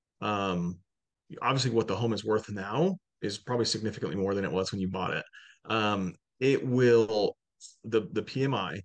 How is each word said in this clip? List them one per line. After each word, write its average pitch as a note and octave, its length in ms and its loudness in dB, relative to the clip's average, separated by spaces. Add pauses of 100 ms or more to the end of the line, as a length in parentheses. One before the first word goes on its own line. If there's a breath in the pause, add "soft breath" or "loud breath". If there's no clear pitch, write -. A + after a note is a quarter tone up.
(200)
Um, F#2+ 580 -2 (640)
obviously C3 300 0
what A2+ 160 2
the F#2+ 80 0
home A#2 160 0
is G2+ 120 -4
worth G#2+ 260 0
now A2+ 460 -2 (240)
is G2+ 160 -4
probably A#2+ 280 -2
significantly G#2 500 -4
more G2 220 0
than G2 80 0
it F2 80 -4
was F#2 180 -2
when G2 100 -4
you F#2 60 0
bought F#2+ 280 -4
it. D2+ 100 -4 (400 loud breath)
Um, G#2 500 0 (240)
it C3+ 260 2
will, A#2 720 4 (460)
the, A2 300 0
the G#2+ 100 -2
P C3 220 -2
M C3+ 100 0
I F#2+ 300 -4